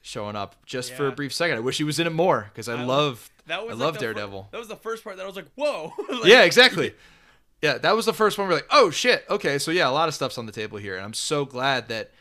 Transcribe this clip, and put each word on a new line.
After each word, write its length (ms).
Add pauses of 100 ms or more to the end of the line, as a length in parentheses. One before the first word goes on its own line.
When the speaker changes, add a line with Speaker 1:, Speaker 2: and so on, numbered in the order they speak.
Speaker 1:
showing 340
up 200 (100)
just 280
for 120
a 40
Speaker 2:
Yeah. 60
Speaker 1:
brief 180
second. 240
I 20
wish 180
he 60
was 160
in 80
it 60
more 420
'cause 120
I 140
Speaker 2:
I 40
Speaker 1:
love, 440 (160)
Speaker 2:
that 180
was, 100
Speaker 1:
I 20
Speaker 2:
like, 100
Speaker 1:
love 100
Speaker 2:
the 40
fir-, 140
Speaker 1:
Daredevil. 380
Speaker 2:
that 60
was 120
the 80
first 260
part 140
that 60
I 40
was 80
like, 200
"Whoa." 460
<laughs> 80
Like 160
Speaker 1:
Yeah, 180
exactly. 520 (680)
Yeah, 160
that 180
was 120
the 60
first 260
one. 80
We're 80
like, 160
"Oh 180
shit, 400
okay, 300
so 100
yeah, 180
a 40
lot 160
of 80
stuff's 240
on 80
the 40
table 280
here," 160
and 100
I'm 80
so 320
glad 440
that, 320